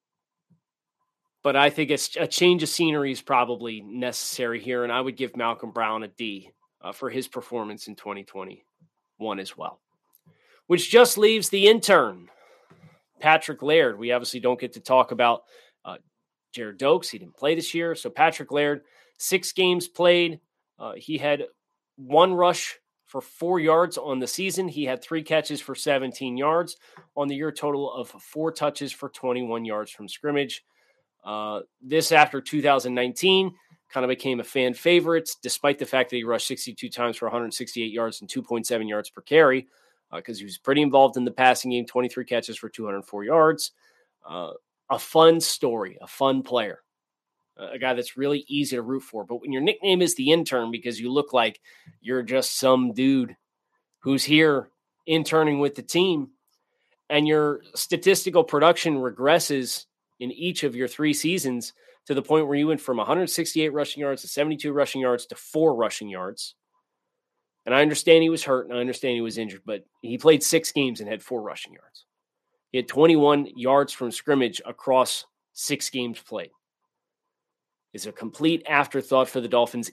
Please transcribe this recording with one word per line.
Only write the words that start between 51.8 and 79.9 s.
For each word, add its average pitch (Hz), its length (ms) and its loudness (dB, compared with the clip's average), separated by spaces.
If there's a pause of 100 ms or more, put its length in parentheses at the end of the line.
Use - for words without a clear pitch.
you're 123 240 -4
just 127 340 -2
some 127 360 4
dude 131 420 0 (640)
who's 135 240 0
here 151 460 4 (360)
interning 156 540 2
with 143 160 0
the 123 60 -10
team, 170 480 0 (800)
and 151 200 2
your 151 340 2 (140)
statistical 175 640 2
production 160 540 4
regresses 131 880 0 (360)
in 123 100 -8
each 170 320 -6
of 127 140 -2
your 127 100 -2
three 151 260 0
seasons 143 600 -2 (340)
to 143 80 -2
the 131 80 0
point 156 240 2
where 143 100 -2
you 147 120 2
went 156 120 -2
from 123 200 -4
a 104 40 -2
hundred 165 240 0
sixty-eight 160 440 -2
rushing 143 280 -6
yards 139 220 -4
to - 60 -16
seventy-two 147 440 -4
rushing 139 280 -2
yards 123 260 0
to - 80 -16
four 156 400 0
rushing 110 340 -4
yards. 95 460 -10 (1120)
And 120 80 0
I 143 80 6
understand 160 400 6
he 165 80 2
was 160 140 -2
hurt 127 240 -2
and 123 80 -8
I 120 40 -2
understand 123 340 -4
he 117 60 -2
was 113 180 -6
injured, 101 260 -8
but 107 200 -8 (160)
he 120 180 -8
played 156 240 6
six 165 280 0
games 127 300 -2
and 104 80 -10
had 107 160 -8
four 117 180 -6
rushing - 300 -12
yards. - 340 -20 (640)
He 127 80 -4
had 120 80 -4
twenty-one 147 720 4
yards 135 360 2
from 120 200 -8
scrimmage 131 520 -2
across - 640 -2 (280)
six - 360 -6
games 120 300 -6
played. 95 300 -12 (1400)
Is 104 140 -14
a 104 60 -12
complete 156 560 -2
afterthought 135 600 0
for 131 120 -6
the 117 80 -6
Dolphins, 120 440 0